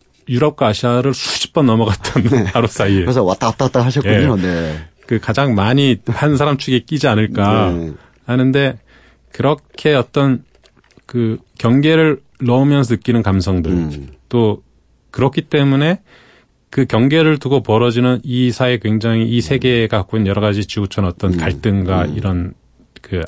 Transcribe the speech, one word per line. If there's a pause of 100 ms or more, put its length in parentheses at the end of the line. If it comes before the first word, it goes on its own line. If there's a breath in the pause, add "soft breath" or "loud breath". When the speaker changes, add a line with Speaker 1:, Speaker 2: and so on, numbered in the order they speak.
(280)
Speaker 1:
유럽과
아시아를
수십
번
넘어갔던
Speaker 2:
네.
Speaker 1:
<laughs>
하루
사이에.
Speaker 2:
그래서
왔다
갔다,
왔다
하셨군요.
Speaker 1:
예.
Speaker 2:
네. (320)
Speaker 1:
그
가장
많이
한
사람
축에
끼지
않을까
Speaker 2:
네. (360 soft breath)
Speaker 1:
하는데 (540 soft breath)
그렇게
어떤 (640)
그 (180)
경계를 (200)
넣으면서
느끼는
감성들
Speaker 2:
음. (220)
Speaker 1:
또 (500)
그렇기
때문에 (680 soft breath)
그
경계를
두고
벌어지는
이
사회
굉장히
이
Speaker 2:
음.
Speaker 1:
세계가
갖고
있는
여러
가지
지구촌
어떤
Speaker 2:
음.
Speaker 1:
갈등과
Speaker 2:
음.
Speaker 1:
이런 (480)
그